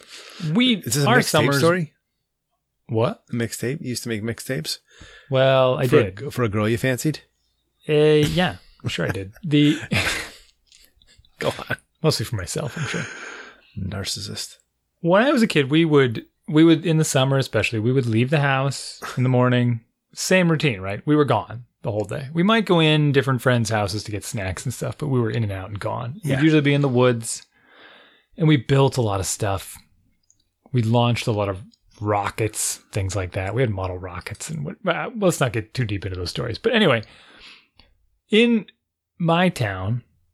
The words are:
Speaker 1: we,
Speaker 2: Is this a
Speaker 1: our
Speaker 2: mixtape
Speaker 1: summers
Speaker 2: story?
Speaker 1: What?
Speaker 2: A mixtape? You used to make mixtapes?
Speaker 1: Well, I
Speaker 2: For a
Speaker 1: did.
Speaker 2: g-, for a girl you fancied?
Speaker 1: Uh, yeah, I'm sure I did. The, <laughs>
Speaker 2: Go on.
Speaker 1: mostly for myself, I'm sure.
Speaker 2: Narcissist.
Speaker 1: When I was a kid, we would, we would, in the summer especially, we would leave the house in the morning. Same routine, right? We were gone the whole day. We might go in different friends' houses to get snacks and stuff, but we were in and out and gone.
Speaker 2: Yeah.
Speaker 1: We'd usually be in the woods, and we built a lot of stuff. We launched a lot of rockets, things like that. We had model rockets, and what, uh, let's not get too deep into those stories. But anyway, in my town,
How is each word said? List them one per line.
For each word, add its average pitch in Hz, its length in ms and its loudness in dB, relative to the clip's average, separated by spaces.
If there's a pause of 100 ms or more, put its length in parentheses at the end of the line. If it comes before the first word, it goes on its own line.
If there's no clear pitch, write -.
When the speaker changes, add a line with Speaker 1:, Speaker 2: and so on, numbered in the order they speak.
(540)
Speaker 1:
we, 247 220 2
Speaker 2:
Is 120 180 -4
this 147 100 2
a - 40 4
Speaker 1:
our 247 100 6
Speaker 2:
mixtape - 60 2
Speaker 1:
summers 143 340 2
Speaker 2:
story? 165 340 2 (960)
Speaker 1:
What? 113 420 -2
Speaker 2:
A - 40 -10
mixtape? 117 480 -6
You 127 80 -8
used 117 140 -8
to 117 40 -8
make 107 140 -4
mixtapes? 131 560 -8 (520)
Speaker 1:
Well, 131 460 4
I 143 100 -2
Speaker 2:
For 143 120 6
a 104 60 4
Speaker 1:
did. 95 140 -10
Speaker 2:
g-, 139 120 -12
for - 140 -4
a 113 40 0
girl 104 180 -2
you 113 120 0
fancied? 131 420 -2 (680)
Speaker 1:
Uh, 156 60 -2 (320)
yeah, 160 320 -2 (260)
I'm 127 60 -4
sure - 180 -4
I 76 40 -4
did. 95 220 -8 (120)
The, 147 400 4
<laughs> - 60 -8 (1500)
Speaker 2:
Go - 100 -2 (200)
on. 117 80 -6 (260)
Speaker 1:
mostly 151 220 0
for 110 120 -8
myself, - 420 -8
I'm 143 80 -4
sure. - 180 -6 (760)
Speaker 2:
Narcissist. 98 800 -10 (440)
Speaker 1:
When 180 220 4
I 285 100 2
was 247 100 4
a 226 40 4
kid, 139 240 2
we 160 140 4
would, 135 400 2 (240)
we 156 160 6
would, 165 220 4
in 160 100 2
the 156 80 4
summer 135 320 0
especially, 117 420 -2
we 117 140 0
would 131 140 2
leave 117 240 2
the 156 100 2
house 139 600 -2 (160)
in 127 40 2
the 127 60 2
morning. 123 520 2 (340)
Same 185 360 2
routine, 139 300 0
right? 98 260 -8
We 147 80 4
were 147 120 4
gone 113 380 -2 (180)
the 123 100 -6
whole 104 140 -2
day. 131 260 -8
We 165 100 0
might 220 220 2
go 170 160 2
in 151 320 4
different 131 300 2
friends' 120 260 2
houses 104 360 -2
to - 80 -12
get 98 120 -8
snacks 92 400 -6
and 127 80 -6
stuff, - 240 -8
but 151 120 -6
we 127 120 2
were 110 100 0
in 113 120 -2
and 104 100 -2
out 95 160 -10
and 101 100 -10
gone. 120 460 -8
Speaker 2:
Yeah. 139 120 0
Speaker 1:
We'd 139 80 0
usually 156 180 6
be 143 100 2
in 143 80 2
the 139 80 2
woods, 123 540 2 (960)
and 160 100 2
we 151 80 6
built 139 400 2
a 131 60 0
lot 98 180 0
of 87 60 -4
stuff. - 500 -4 (960)
We 123 80 0
launched 117 460 2
a 120 60 0
lot 104 180 0
of 95 100 -6 (400)
rockets, 104 800 -4 (120)
things 95 220 -4
like 92 180 -4
that. 95 220 -6
We 123 60 -2
had 131 100 0
model 95 280 -6
rockets, 90 500 -12
and 156 160 -8
what, 190 120 -10 (100)
uh, 160 320 -2
let's 185 220 2
not 127 120 0
get 107 220 -6
too 127 100 -2
deep 104 220 -6
into 92 120 -8
those 90 120 -6
stories. 120 280 -8
But 233 160 0
anyway, 147 280 4 (1300)
in 226 340 4 (540)
my 170 320 2
town, 104 520 -4 (320)